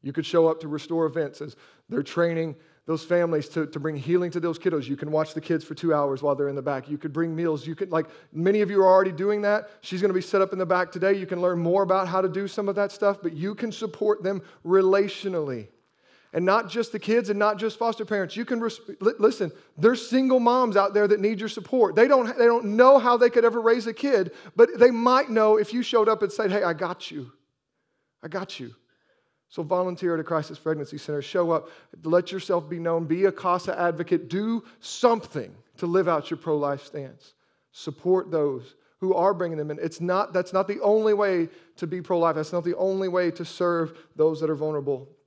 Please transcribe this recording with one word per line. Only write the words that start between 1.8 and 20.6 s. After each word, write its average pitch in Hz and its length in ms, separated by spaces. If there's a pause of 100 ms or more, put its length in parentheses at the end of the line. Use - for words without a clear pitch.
they're 143 140
training 165 520 (320)
those 160 160
families 170 460
to, 156 180
to 151 120
bring 151 160
healing 170 360
to 175 80
those 165 180
kiddos. 151 300
You 139 100
can 151 140
watch 156 240
the 156 60
kids 160 220
for 147 120
two 165 180
hours 139 300
while 143 120
they're 143 140
in 139 60
the 135 80
back. 139 260
You 147 80
could 147 160
bring 165 220
meals. 160 300
You 160 100
could, 185 160
like, 160 160 (260)
many 196 280
of 196 100
you 196 100
are 190 60
already 190 240
doing 202 320
that. 208 260 (120)
She's 185 200
gonna 196 120
be 180 80
set 190 200
up 190 100
in 190 60
the 185 80
back 180 260
today. 190 220
You 190 140
can 175 140
learn 180 180
more 175 240
about 190 240
how 190 140
to 190 60
do 190 200
some 202 200
of 190 80
that 202 160
stuff, 202 300
but 165 120
you 180 200
can 220 180
support 208 520
them 190 180 (240)
relationally. 185 1000 (680)
And 175 120
not 202 240
just 220 220
the 220 80
kids 214 300
and 202 80
not 208 220
just 220 180
foster 226 280
parents. 202 320
You 226 80
can 233 160
res-, 226 180 (220)
li-, 226 180
listen, 202 320 (260)
there's 233 320
single 254 300
moms 233 380